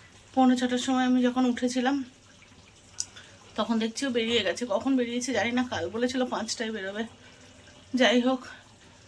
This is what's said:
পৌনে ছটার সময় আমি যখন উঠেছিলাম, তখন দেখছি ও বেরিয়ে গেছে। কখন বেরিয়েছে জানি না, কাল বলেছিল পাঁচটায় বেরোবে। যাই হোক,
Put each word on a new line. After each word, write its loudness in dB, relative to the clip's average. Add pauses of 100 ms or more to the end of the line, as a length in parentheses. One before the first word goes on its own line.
(340)
পৌনে 6
ছটার 0
সময় 0
আমি 4
যখন 2
উঠেছিলাম, 0 (1500)
তখন 0
দেখছি -4
ও -2
বেরিয়ে 0
গেছে। -2 (100)
কখন 0
বেরিয়েছে -2
জানি 0
না, 0
কাল -4
বলেছিল -2
পাঁচটায় -4
বেরোবে। -6 (960)
যাই 6
হোক, 0 (680)